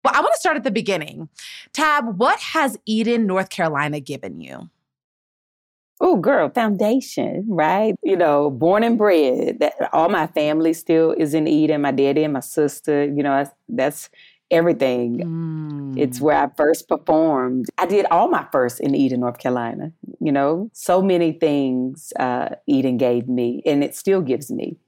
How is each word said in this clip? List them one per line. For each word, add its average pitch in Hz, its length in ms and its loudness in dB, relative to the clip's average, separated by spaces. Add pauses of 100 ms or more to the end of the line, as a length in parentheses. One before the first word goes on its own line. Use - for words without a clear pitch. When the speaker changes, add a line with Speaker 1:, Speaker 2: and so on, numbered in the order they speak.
Speaker 1:
Well, 262 100 2
I 277 60 4
wanna 622 160 2
start 320 200 0
at 240 80 -4
the 269 60 0
beginning. 160 580 -4 (440)
Tab, 277 460 0
what 320 220 2
has 285 460 -2
Eden, 220 400 2
North 185 240 0
Carolina 147 500 -2
given 98 400 -12
you? 67 300 -16 (1300)
Speaker 2:
Oh, 349 160 4
girl, 180 320 2
foundation, 214 1000 0
right? 185 560 2
You 196 120 2
know, 147 340 2
born 175 340 2
and 233 120 2
bred. 160 640 2
That, 151 160 0 (180)
all 160 160 2
my 165 200 0
family 156 440 0
still 165 380 2
is 156 240 0
in 151 140 0
Eden. 151 340 2
My 139 80 0
daddy 139 320 2
and 151 100 0
my 131 80 -4
sister, 147 640 -2
you 143 200 -2
know, 143 120 0
that's, 143 140 0 (180)
that's 131 420 -4 (420)
everything. 127 680 2
Speaker 1:
Mm. 156 800 -6
Speaker 2:
It's 127 220 -2
where 151 160 2
I 143 200 0
first 160 320 0
performed. 139 760 0 (120)
I 180 80 0
did 196 260 2
all 202 160 4
my 151 240 -2
first 123 260 0
in 139 160 -2
Eden, 131 260 0
North 123 180 -4
Carolina. 123 520 -4 (300)
You 160 100 -2
know, 151 420 0
so 180 300 0
many 175 300 2
things, 139 880 -2
uh, 127 300 -2 (180)
Eden 131 280 2
gave 120 320 0
me, 123 380 -2
and 143 160 2
it - 140 -4
still 190 240 0
gives 135 320 -4
me. 143 240 -8 (120)